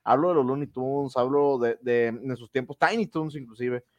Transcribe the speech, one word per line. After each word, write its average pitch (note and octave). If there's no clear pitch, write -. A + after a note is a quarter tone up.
hablo C3+
de F3+
los C#3
Looney C#3
Tunes, C3+
hablo C#3
de, A#2
de, A#2+
en A#2+
sus A#2
tiempos, C3
Tiny G3
Toons D#3
inclusive, B2